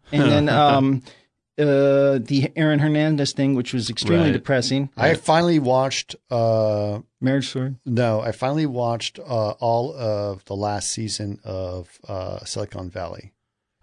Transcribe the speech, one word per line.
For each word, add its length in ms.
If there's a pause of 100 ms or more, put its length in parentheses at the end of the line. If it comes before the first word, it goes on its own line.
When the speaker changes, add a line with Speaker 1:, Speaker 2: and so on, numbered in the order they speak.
(120)
Speaker 1:
And 200
then, 180
Speaker 2:
<laughs> 160
Speaker 1:
um, 360 (540)
uh, 640
the 380
Aaron 240
Hernandez 520
thing, 220
which 220
was 160
extremely 340
Speaker 2:
Right. 80
Speaker 1:
depressing. 640
Speaker 3:
I 160
finally 460
watched, 560 (160)
uh, 680 (200)
Speaker 1:
Marriage 280
Story? 260 (100)
Speaker 3:
No, 360
I 100
finally 340
watched, 540
uh, 400
all 360
of 500
the 100
last 360
season 520
of, 640
uh, 360
Silicon 460
Valley. 440 (500)